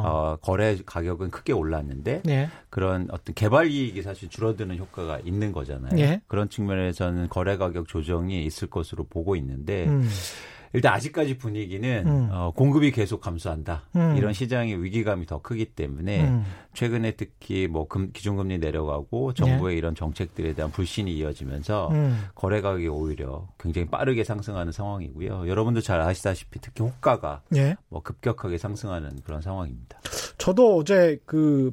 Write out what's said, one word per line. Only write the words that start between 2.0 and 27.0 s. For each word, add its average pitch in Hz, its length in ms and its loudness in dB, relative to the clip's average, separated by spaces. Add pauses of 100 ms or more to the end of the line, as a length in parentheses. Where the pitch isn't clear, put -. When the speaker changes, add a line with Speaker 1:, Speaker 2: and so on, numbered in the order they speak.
Speaker 2:
예. 143 220 2 (200)
Speaker 1:
그런 92 420 0
어떤 - 240 -8
개발 143 360 6
이익이 120 300 -2
사실 95 260 -10
줄어드는 104 500 -2
효과가 85 420 -6
있는 98 340 -2
거잖아요. 67 440 -2
Speaker 2:
예. 151 300 4
Speaker 1:
그런 104 220 0
측면에서는 90 800 0
거래 92 260 0
가격 87 320 -2
조정이 85 580 -2
있을 80 240 -4
것으로 - 360 -4
보고 87 320 -2
있는데 73 500 -2
Speaker 2:
음. 139 220 4 (640)
Speaker 1:
일단 123 180 6
아직까지 135 440 0
분위기는, 107 680 -2
Speaker 2:
음. 139 240 4
Speaker 1:
어, 87 240 0
공급이 143 360 6
계속 110 300 0
감소한다. 82 640 -6 (120)
Speaker 2:
음. 165 220 4
Speaker 1:
이런 107 160 2
시장의 113 500 -2
위기감이 98 440 0
더 80 120 -6
크기 110 260 -4
때문에 85 640 0
Speaker 2:
음. 123 160 4 (300)
Speaker 1:
최근에 113 380 0
특히 - 560 -4
뭐 78 200 -2
금-, 95 240 -2
기준금리 98 460 -2
내려가고 78 800 -2
정부의 - 400 4
Speaker 2:
네. - 20 0
Speaker 1:
이런 80 160 -2
정책들에 80 600 -4
대한 76 180 -4
불신이 92 440 -2
이어지면서 76 760 -4
Speaker 2:
음. 139 440 2
Speaker 1:
거래 98 260 0
가격이 95 280 0
오히려 76 600 -4 (120)
굉장히 85 280 -2
빠르게 123 360 0
상승하는 101 480 -4
상황이고요. 92 760 -6
여러분도 110 340 2
잘 85 200 2
아시다시피 90 580 0
특히 - 240 -6
호가가 110 600 0 (120)